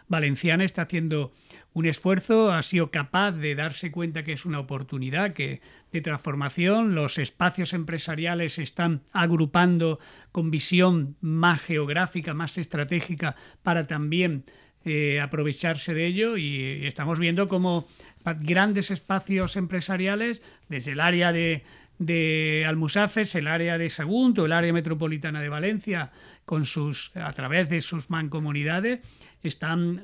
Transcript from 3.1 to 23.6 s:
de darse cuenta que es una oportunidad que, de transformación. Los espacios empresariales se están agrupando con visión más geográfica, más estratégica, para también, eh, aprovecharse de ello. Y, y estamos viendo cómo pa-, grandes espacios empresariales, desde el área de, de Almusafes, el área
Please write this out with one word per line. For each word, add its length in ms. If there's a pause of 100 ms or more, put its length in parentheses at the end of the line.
de 240
darse 380
cuenta 320
que 80
es 120
una 140
oportunidad 760
que, 260 (320)
de 80
transformación. 960
Los 220
espacios 560
empresariales 800
se 100
están 380 (100)
agrupando 880 (320)
con 180
visión 680
más 420
geográfica, 720
más 240
estratégica, 800 (260)
para 240
también, 580 (400)
eh, 360
aprovecharse 760
de 120
ello. 300
Y, 460
y 40
estamos 340
viendo 260
cómo 400 (380)
pa-, 100
grandes 560
espacios 640
empresariales, 840 (260)
desde 240
el 80
área 320
de, 300 (360)
de 680
Almusafes, 680
el 120
área 320